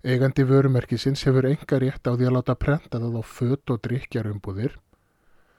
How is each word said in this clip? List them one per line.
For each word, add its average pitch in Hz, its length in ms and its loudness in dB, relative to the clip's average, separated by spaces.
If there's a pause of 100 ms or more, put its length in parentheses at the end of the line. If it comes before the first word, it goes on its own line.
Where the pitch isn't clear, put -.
Eigandi 131 480 2
vörumerkisins 135 800 2
hefur 131 160 4
enga 135 400 0
rétt 131 240 -4
á 123 80 0
því 123 80 2
að 127 140 2
láta 123 180 -2
prenta - 400 -2
það 117 240 -4
á - 20 -4 (140)
föt 131 320 -2
og 120 160 -2
drykkjarumbúðir. 107 960 -6 (800)